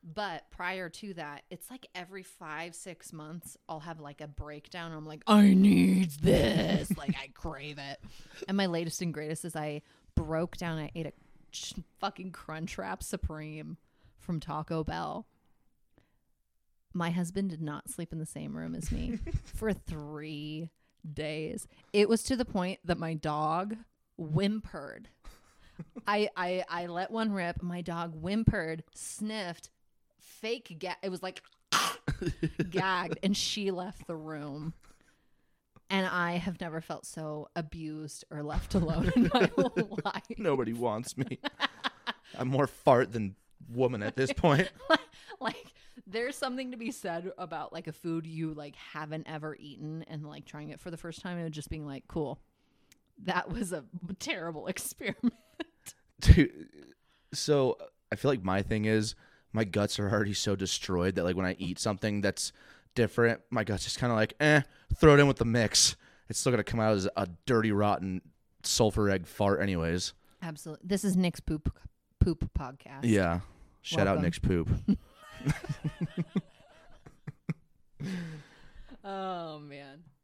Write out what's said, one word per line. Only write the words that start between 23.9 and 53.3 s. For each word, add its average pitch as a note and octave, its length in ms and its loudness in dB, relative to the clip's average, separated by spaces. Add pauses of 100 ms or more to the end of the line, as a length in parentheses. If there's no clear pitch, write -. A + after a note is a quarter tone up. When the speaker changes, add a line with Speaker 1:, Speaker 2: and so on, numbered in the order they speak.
Speaker 1:
whimpered. F#3 920 -2 (1000)
I, G#3 300 2
I, F3+ 320 -2
I F3 180 -6
let F3 240 -4
one A3 220 0
rip. F3 300 -2
My F3 200 -6
dog E3+ 380 -6
whimpered, F3 640 0 (120)
sniffed, G#3 760 -8 (480)
fake A3 640 -8
ga-, F3+ 220 -6
it G3 80 -4
was F3+ 120 -8
like F#3 200 -10 (280)
<laughs> - 1000 -2
gagged, F3+ 520 0
and G3 140 4
she G3 340 -2
left F#3 380 -6
the E3+ 80 -6
room. D3+ 560 -8 (1160)
And F#3+ 160 2
I F3 260 0
have F3 280 -4
never E3 200 -6
felt - 260 -12
so D3+ 480 -10
abused D#3 760 -8
or D3 120 -8
left D3+ 320 -4
alone E3+ 400 2
in B3 180 6
my A#3+ 200 4
<laughs> - 40 -2
whole C4 480 0
life. - 180 -4 (140)
Speaker 2:
Nobody C3+ 360 0
wants A#2 440 -4
me. C3 220 -4 (960)
I'm B2+ 120 -2
more C3+ 180 4
fart B2 460 6
than G#2 240 -2 (320)
woman A#2+ 340 0
at G#2+ 140 -4
this C3+ 160 2
point. E3 420 6
Speaker 1:
<laughs> - 140 -20
Like, C#5+ 120 6 (400)
like, - 320 -8 (340)
there's A3+ 280 -6
something B3+ 380 -6
to B3+ 40 -12
be A3+ 140 -6
said F3 480 -6
about, D#3 340 -10
like, E3+ 140 -10
a D#3 60 -10
food E3 340 -6
you, D#3+ 280 -6
like, D3 200 -14
haven't D#3 540 -10
ever D3+ 300 -8
eaten D#3 500 -12
and, D3+ 180 -10
like, C#3+ 200 -16
trying D3+ 240 -14
it - 100 -14
for F3+ 100 -12
the E3 60 -10
first E3 240 -12
time F3+ 180 -8
and E3 160 -6
just D3+ 160 -10
being D#3 160 -8
like, C#3 220 -12
"Cool. D3 320 -4 (840)
That F3+ 280 -2